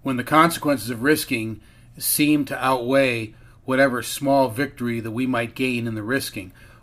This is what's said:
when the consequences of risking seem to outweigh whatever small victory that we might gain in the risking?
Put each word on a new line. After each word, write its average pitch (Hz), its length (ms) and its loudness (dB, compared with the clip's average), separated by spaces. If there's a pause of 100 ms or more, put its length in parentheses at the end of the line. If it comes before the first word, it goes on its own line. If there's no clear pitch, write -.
when 131 160 -4
the 120 60 -4
consequences 147 680 2
of 117 140 -6
risking 123 580 0 (380)
seem 147 460 2
to 135 120 -6
outweigh 127 800 0 (300)
whatever 131 360 2
small 135 480 2
victory 120 520 -4
that 110 100 -8
we 127 160 -2
might 117 260 -2
gain 123 320 -2
in 117 80 -4
the 110 80 -6
risking? 113 500 -6 (320)